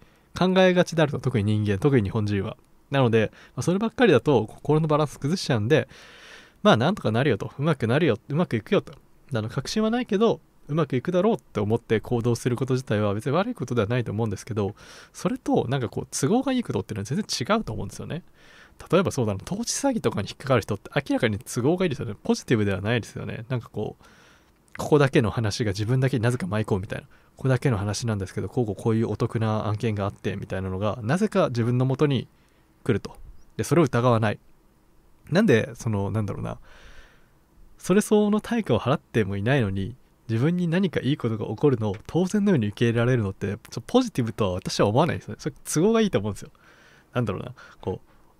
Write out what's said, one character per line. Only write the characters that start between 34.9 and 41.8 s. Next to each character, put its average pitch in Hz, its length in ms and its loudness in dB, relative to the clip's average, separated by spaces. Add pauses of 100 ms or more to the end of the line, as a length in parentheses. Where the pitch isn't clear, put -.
な 175 100 4
ん 233 40 4
で、 131 300 4
そ - 140 -6
の、 101 220 -2
な 107 100 0
ん 104 40 -4
だ - 80 -4
ろ - 80 -8
う - 20 -6
な、 113 160 -8 (1160)
そ - 160 -2
れ 208 80 6
相 208 220 4
応 208 80 2
の 208 100 2
対 233 220 -2
価 123 120 2
を 101 40 2
払 135 160 0
っ - 40 -4
て - 240 -2
も 98 140 -4
い 98 60 -4
な 131 120 2
い 135 60 2
の 101 80 0
に、 98 260 -4 (340)
自 113 120 0
分 170 160 0
に 180 100 -2
何 180 220 2
か - 100 -4
い 131 140 0
い 147 40 0
こ 120 120 -4
と 110 80 -2
が 110 80 -6
起 110 100 -4
こ 147 140 4
る 127 80 4
の 107 140 -2